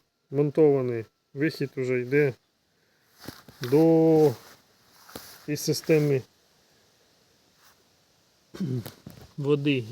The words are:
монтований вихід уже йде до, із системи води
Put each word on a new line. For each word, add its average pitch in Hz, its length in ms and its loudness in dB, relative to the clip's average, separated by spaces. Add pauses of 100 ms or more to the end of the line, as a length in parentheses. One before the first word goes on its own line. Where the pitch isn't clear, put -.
(300)
монтований 139 760 2 (300)
вихід 143 420 -4
уже 127 240 -4
йде 131 340 0 (1300)
до, 156 760 4 (1120)
із 147 140 -6
системи 147 640 0 (3250)
води 143 560 -2